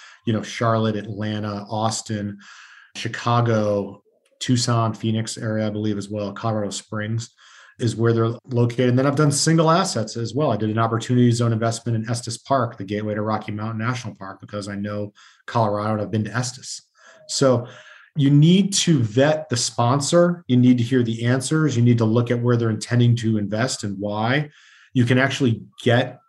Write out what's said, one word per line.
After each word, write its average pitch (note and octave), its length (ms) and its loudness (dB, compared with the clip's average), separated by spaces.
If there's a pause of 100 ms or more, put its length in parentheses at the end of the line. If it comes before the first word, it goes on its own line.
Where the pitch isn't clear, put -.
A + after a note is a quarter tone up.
(260)
you A2+ 80 0
know, G#2+ 80 -2
Charlotte, A2 540 -2
Atlanta, G#2 720 -6
Austin, G#2+ 680 -4 (560)
Chicago, A2+ 1080 -2 (380)
Tucson, A#2+ 540 0
Phoenix A2 440 -4
area, A2 300 -2
I - 20 0
believe, G#2 280 -2
as G2 120 -8
well. G#2 220 -6
Colorado G#2+ 380 -4
Springs A2 600 -8 (500)
is G#2+ 180 -2
where A#2 160 2
they're A2+ 200 2 (120)
located. A#2+ 440 0
And B2 100 2
then C3+ 80 2
I've C3+ 80 0
done C#3+ 160 4
single D#3+ 380 2
assets E3+ 460 0
as A#2 180 -6
well. C#3 180 0
I G#2 60 0
did G#2+ 120 -2
an G#2+ 100 -2
opportunity A#2 520 2
zone A#2 200 2
investment A2+ 460 -2
in A2 120 -6
Estes A#2+ 280 -6
Park, B2 400 -2
the G2 80 -10
gateway G#2 280 -4
to G#2+ 80 -2
Rocky G#2+ 300 -4
Mountain G#2+ 260 -6
National A#2 380 -4
Park, G2 240 -16
because G#2 300 -10
I G2+ 60 -8
know G#2 380 -8 (340)
Colorado G#2+ 460 0
and G#2+ 80 -2
I've G2 100 -6
been G#2+ 140 0
to G2+ 100 -10
Estes. - 460 -8 (460)
So B2 400 2 (480)
you C#3 160 4
need F3 420 6
to D#3+ 260 2
vet C3 480 0
the B2 80 -4
sponsor. C#3+ 920 2
You B2 100 4
need B2 220 6
to A#2+ 40 0
hear B2 200 2
the A2+ 220 -4
answers. C3 520 0
You A#2+ 60 4
need A#2+ 160 6
to A2+ 60 4
look A#2+ 260 2
at A#2+ 100 0
where A#2+ 160 2
they're A#2 140 0
intending A#2+ 460 2
to A2 200 0
invest G#2+ 460 -4
and G2+ 140 -6
why. A2 520 -2 (440)
You B2 120 4
can B2+ 140 4
actually C3 420 0 (220)
get B2 460 2